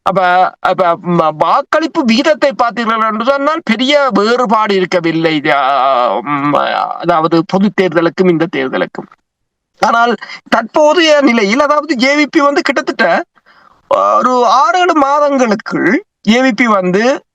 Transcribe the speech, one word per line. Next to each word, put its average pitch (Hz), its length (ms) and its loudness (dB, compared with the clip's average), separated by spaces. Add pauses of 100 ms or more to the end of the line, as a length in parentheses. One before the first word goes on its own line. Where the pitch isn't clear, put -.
அப்ப, 180 580 2
அப்ப, 175 380 0 (100)
ம-, 165 300 0
வாக்களிப்பு 277 680 -2
விகிதத்தை 285 460 0 (120)
பார்த்தீர்கள் 226 480 -2
என்று 220 140 -6
சொன்னால் 277 380 -2
பெரிய 262 500 0
வேறுபாடு 214 640 0
இருக்கவில்லை. 165 680 -2 (100)
ஆ, 135 720 0
ம், 143 320 -4 (460)
அதாவது, 165 480 0
பொது 190 240 0 (100)
தேர்தலுக்கும் 175 480 0
இந்த 165 260 0
தேர்தலுக்கும். 123 540 -6 (680)
ஆனால் 233 360 2 (340)
தற்போதைய 302 720 2
நிலையில், 233 380 2
அதாவது, 294 360 0
ஜே 277 280 2
வி - 60 2
பி 320 100 0
வந்து 285 220 2
கிட்டத்தட்ட 277 640 -2 (920)
ஒரு 247 280 0
ஆறு, 285 340 2
ஏழு 359 160 0
மாதங்களுக்குள் 269 1080 0 (180)
ஜே 226 200 2
வி 262 140 2
பி 226 120 0
வந்து 208 560 0 (120)